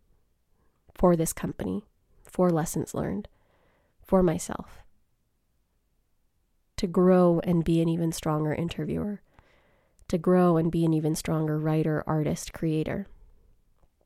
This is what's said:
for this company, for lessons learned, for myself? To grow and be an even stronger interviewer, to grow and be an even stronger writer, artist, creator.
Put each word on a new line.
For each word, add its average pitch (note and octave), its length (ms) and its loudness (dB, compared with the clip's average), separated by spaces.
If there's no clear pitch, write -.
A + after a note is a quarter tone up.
for F3 220 4
this D#3+ 180 -2
company, - 520 -6
for - 260 0
lessons E3 440 -2
learned, F#3+ 340 -6
for F#3+ 200 2
myself? - 600 -4
To G3+ 100 -4
grow F3+ 560 4
and E3+ 200 2
be E3 180 2
an E3 80 0
even E3 220 -2
stronger D#3 420 -2
interviewer, D#3+ 680 -6
to F#3 100 -2
grow F3 400 4
and E3 140 0
be E3 140 0
an D#3+ 80 2
even D#3 220 0
stronger D#3 440 -2
writer, D#3 460 0
artist, D#3 480 -2
creator. D#3+ 540 -4